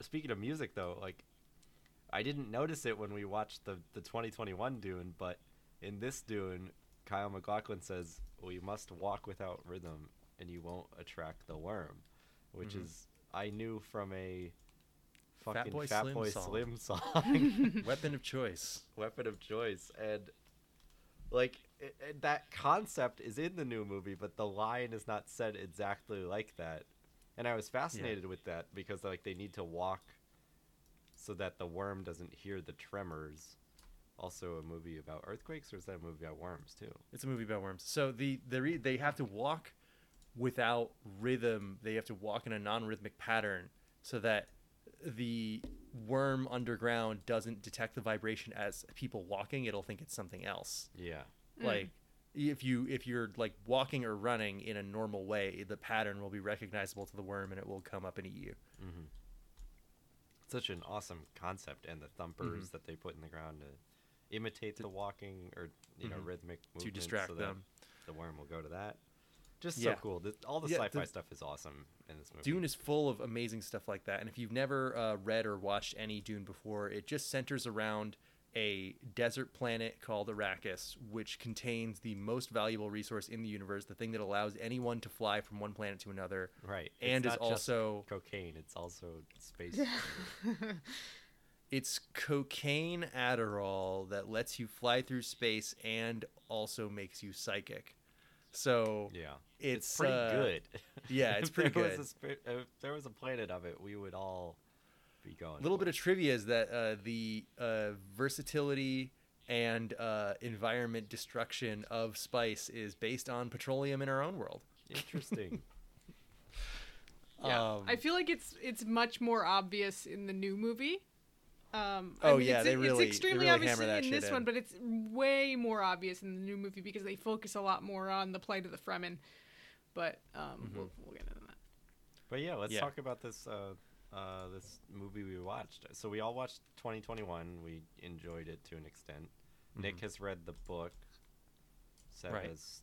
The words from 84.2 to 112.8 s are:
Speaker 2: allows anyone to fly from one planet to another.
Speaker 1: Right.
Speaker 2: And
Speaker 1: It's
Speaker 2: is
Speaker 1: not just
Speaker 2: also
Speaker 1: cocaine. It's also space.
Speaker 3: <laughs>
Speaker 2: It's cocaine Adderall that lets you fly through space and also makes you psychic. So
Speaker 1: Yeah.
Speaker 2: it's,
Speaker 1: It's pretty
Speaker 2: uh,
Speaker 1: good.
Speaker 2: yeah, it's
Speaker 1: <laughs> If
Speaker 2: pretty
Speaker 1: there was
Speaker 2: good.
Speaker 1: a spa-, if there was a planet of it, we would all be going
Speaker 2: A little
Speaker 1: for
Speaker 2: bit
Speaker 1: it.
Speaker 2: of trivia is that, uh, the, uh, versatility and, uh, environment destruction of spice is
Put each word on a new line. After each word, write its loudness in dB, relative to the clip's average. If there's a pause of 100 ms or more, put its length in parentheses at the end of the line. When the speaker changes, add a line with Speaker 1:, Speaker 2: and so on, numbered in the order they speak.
Speaker 2:
allows 2
anyone 0
to -8
fly 2
from -10
one -4
planet -4
to -10
another. -2 (140)
Speaker 1:
Right. -4 (100)
Speaker 2:
And 4
Speaker 1:
It's 4
Speaker 2:
is -2
Speaker 1:
not 4
just 2
Speaker 2:
also 2
Speaker 1:
cocaine. -6
It's -14
also -8 (180)
space. -6 (640)
Speaker 3:
<laughs> -2 (1080)
Speaker 2:
It's 0 (140)
cocaine 2
Adderall 2
that -2
lets 0
you -4
fly 4
through -2
space 0
and 0 (240)
also -2
makes -8
you -8
psychic. -4 (560)
So 4
Speaker 1:
Yeah. -6 (260)
Speaker 2:
it's, 0
Speaker 1:
It's 0
pretty 6
Speaker 2:
uh, 4
Speaker 1:
good. 4 (480)
Speaker 2:
yeah, 6
it's 4
Speaker 1:
<laughs> -
If -6
Speaker 2:
pretty 8
Speaker 1:
there 6
was 6
Speaker 2:
good. -2
Speaker 1:
a -6
spa-, -6 (100)
if -16
there -4
was -8
a -10
planet -4
of -4
it, -6
we -8
would -6
all -4 (680)
be -12
going -8
Speaker 2:
A -4
little 4
Speaker 1:
for 0
Speaker 2:
bit 4
Speaker 1:
it. 2
Speaker 2:
of -2
trivia 6
is 0
that, 6
uh, 2
the, -2 (160)
uh, 2 (260)
versatility 2 (380)
and, 4
uh, 2
environment 0
destruction -2
of 0
spice 2
is -6